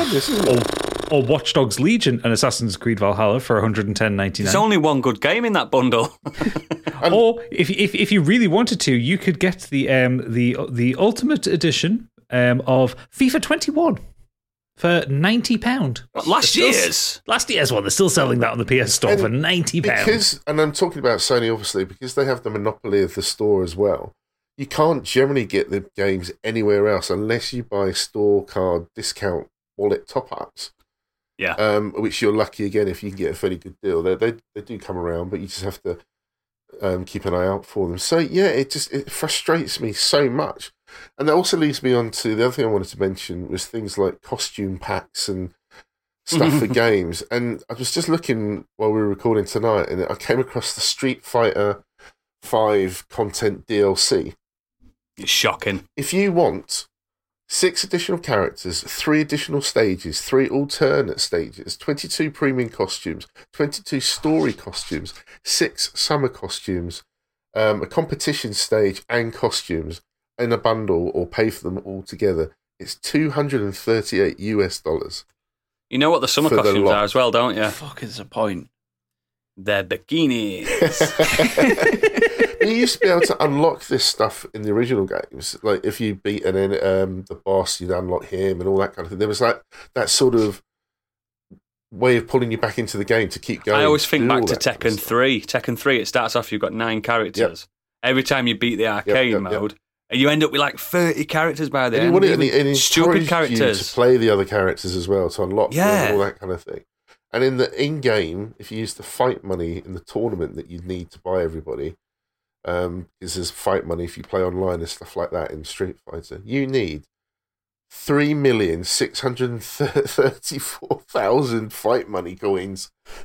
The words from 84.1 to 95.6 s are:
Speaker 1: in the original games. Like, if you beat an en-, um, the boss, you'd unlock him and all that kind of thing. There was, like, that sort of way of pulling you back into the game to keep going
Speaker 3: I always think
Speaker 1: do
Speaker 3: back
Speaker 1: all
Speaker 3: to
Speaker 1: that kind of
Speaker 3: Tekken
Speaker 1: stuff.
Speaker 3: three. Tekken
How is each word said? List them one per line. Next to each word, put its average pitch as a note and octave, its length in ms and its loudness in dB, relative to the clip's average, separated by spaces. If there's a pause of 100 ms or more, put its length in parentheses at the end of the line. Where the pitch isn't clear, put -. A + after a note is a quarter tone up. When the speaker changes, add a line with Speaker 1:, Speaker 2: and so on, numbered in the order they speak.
Speaker 1:
in A2 80 -10
the G#2+ 80 -2
original A2 380 2
games. - 560 -8
Like, G#2 200 0
if G#2 160 -2
you G#2+ 140 -2
beat G2+ 320 -4
an F#2 100 0
en-, G2 180 2 (120)
um, F#2+ 420 0
the - 60 -12
boss, F#2+ 480 -2
you'd F2 80 -4
unlock F2+ 360 -2
him F#2+ 360 -2
and F#2+ 80 -2
all G2 80 2
that G2 160 0
kind F2+ 100 -10
of E2+ 60 -12
thing. F#2+ 80 -4
There G#2 100 4
was, G#2+ 140 -4
like, A#2 180 2 (360)
that A#2 160 0
sort B2 240 4
of G#2+ 260 2 (1300)
way A#2+ 260 2
of A2+ 100 -4
pulling B2 240 0
you A2 80 -4
back A2 180 -2
into A2 200 -4
the G2 60 -2
game A2 260 2
to - 100 -12
keep - 240 -8
going A#2 180 4
Speaker 3:
I - 40 4
always D3+ 200 4
think C#3 200 2
Speaker 1:
do - 20 2
Speaker 3:
back A#2+ 140 2
Speaker 1:
all A#2 60 0
Speaker 3:
to B2+ 60 0
Speaker 1:
that C3 100 -4
kind B2 120 0
of - 40 -12
Speaker 3:
Tekken A2+ 140 0
Speaker 1:
stuff. G#2 140 -6
Speaker 3:
three. B2 340 2
Tekken B2 360 -4